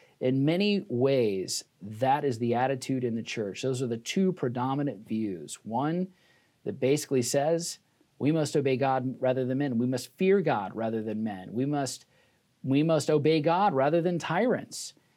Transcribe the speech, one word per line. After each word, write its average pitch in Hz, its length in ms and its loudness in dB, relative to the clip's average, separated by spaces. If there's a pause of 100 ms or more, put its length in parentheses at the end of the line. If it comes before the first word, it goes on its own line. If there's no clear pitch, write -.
(220)
In 131 240 2
many 196 440 2
ways, 120 720 0 (180)
that 131 440 0
is 117 140 0
the 117 160 0
attitude 131 500 -2
in 117 100 -2
the 113 80 -4
church. 101 380 -6
Those 131 200 -2
are 131 60 -2
the 113 100 -2
two 185 360 0
predominant 127 720 -4
views. 101 560 -4
One 151 440 -2 (580)
that - 140 -6
basically 135 420 2
says, 156 580 0 (400)
"We 131 120 2
must 156 240 0
obey 135 220 2
God 131 420 0
rather 127 260 0
than 127 120 -2
men. 135 200 0
We 123 100 2
must 127 300 -4
fear 190 240 4
God 113 340 -2
rather 113 260 -2
than 107 220 -4
men. 98 300 -6
We 123 120 0
must, 139 400 -4 (580)
we 135 200 4
must 160 260 2
obey 156 320 4
God 175 320 2
rather 147 280 2
than 175 180 0
tyrants." - 760 -2 (240)